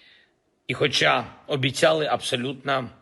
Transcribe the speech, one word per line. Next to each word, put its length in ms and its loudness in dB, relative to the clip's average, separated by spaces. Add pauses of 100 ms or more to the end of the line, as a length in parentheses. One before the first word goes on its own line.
(680)
І 60 -2
хоча 520 2 (220)
обіцяли 580 2
абсолютно 840 -4 (120)